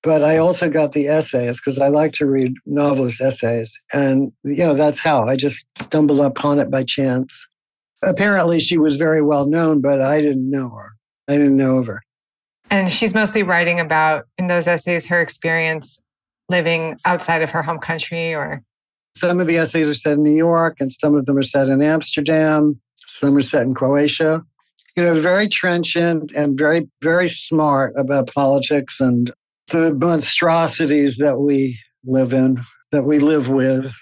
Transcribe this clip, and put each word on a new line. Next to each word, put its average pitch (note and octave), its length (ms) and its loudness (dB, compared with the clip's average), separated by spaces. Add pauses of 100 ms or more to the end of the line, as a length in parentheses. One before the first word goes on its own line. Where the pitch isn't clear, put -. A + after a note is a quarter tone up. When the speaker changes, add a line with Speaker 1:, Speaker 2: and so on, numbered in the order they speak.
Speaker 1:
but D#3 220 2
I D#3 140 4
also E3+ 320 2
got D3 240 0
the C#3+ 140 0
essays C3 520 -2
'cause C3 180 -6
I C#3 120 2
like D3+ 240 2
to D3+ 120 -2
read C3+ 280 0 (120)
novelist C#3 560 -2
essays. A#2 560 -4 (160)
And, C#3 380 0 (120)
you C#3+ 200 -2
know, D#3 100 2
that's D3 260 2
how C#3+ 280 0
I C3 80 0
just - 320 -4 (100)
stumbled D3 420 0
upon C#3+ 400 0
it C3 120 -2
by C3 120 -2
chance. C3 640 -4 (540)
Apparently F3+ 580 2
she E3 200 0
was D3+ 160 2
very D#3 260 2
well D3 240 2
known, D#3 340 0
but C3+ 220 0
I D3 200 0
didn't C3+ 280 -2
know C3+ 200 -4
her. G#2 240 -18 (340)
I C#3+ 60 -2
didn't C#3+ 240 4
know C3 200 2
of B2+ 100 0
her. G2+ 140 -10 (720)
Speaker 2:
And F#3+ 180 0
she's G3+ 240 -2
mostly G#3+ 300 0
writing F3 360 0
about, D#3 460 0 (140)
in F3+ 80 -2
those F3 200 0
essays, F3 400 -2
her F3 140 0
experience E3 760 -4 (480)
living E3 580 -2
outside E3+ 360 0
of D#3 100 -4
her E3+ 100 -4
home D#3 160 -6
country, E3 560 -6
or? D3 300 -8 (520)
Speaker 1:
Some F3 240 0
of F3 80 0
the E3 100 2
essays D#3+ 300 0
are D3 60 -2
set D3 200 0
in D3+ 100 2
New D3+ 120 4
York, E3 440 2
and C3+ 120 -4
some D3+ 220 0
of C#3 140 2
them C#3 100 2
are C3+ 60 2
set C3+ 240 0
in C3+ 120 2
Amsterdam. D3+ 1000 0 (260)
Some C#3+ 320 2
are C#3 40 4
set B2+ 260 0
in C3 80 -2
Croatia. D3 680 0 (520)
You F3 80 0
know, E3+ 100 4
very F3+ 340 2
trenchant E3+ 840 0
and C#3+ 260 0
very, D#3 320 2 (140)
very E3+ 240 2
smart C#3+ 680 0
about C#3 360 -2
politics C#3 680 0
and B2 320 0 (400)
the E3 220 2
monstrosities D3+ 1200 0
that C#3 220 0
we C3+ 400 0 (260)
live C3 280 0
in, C3 280 2 (300)
that C#3+ 120 0
we D3 160 2
live D3 300 2
with. C3 520 0